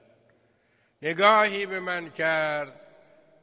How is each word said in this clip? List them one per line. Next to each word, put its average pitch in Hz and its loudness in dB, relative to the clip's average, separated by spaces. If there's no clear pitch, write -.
نگاهی 202 2
به 190 -8
من 175 -8
کرد، 151 -4